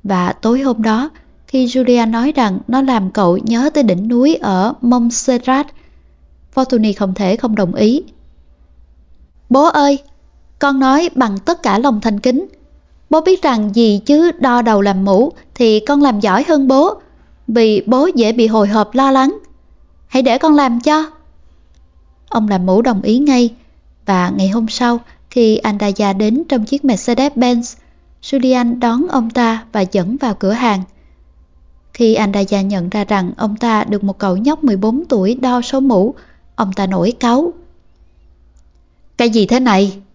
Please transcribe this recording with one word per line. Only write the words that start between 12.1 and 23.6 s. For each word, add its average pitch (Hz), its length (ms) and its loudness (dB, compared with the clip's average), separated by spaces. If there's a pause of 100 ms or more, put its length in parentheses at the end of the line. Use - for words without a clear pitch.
kính. 254 260 0 (640)
Bố 311 100 4
biết 359 220 2
rằng 214 320 -2
gì 214 320 2
chứ 311 320 4
đo 240 240 0
đầu 220 180 2
làm 196 240 0
mũ 202 280 2 (220)
thì 220 260 2
con 285 220 0
làm 233 180 2
giỏi 214 280 0
hơn 277 200 2
bố, 294 320 2 (480)
vì 220 380 2
bố 262 280 2
dễ 226 180 2
bị 233 140 2
hồi 214 220 2
hộp 208 260 -2
lo 269 160 2
lắng. 269 280 0 (680)
Hãy 254 160 -2
để 247 160 2
con 311 160 4
làm 254 260 2
cho." 311 300 0 (1160)
Ông 214 200 -2
làm 185 180 -2
mũ 190 160 2
đồng 233 200 -2
ý 214 160 0
ngay, 247 360 2 (520)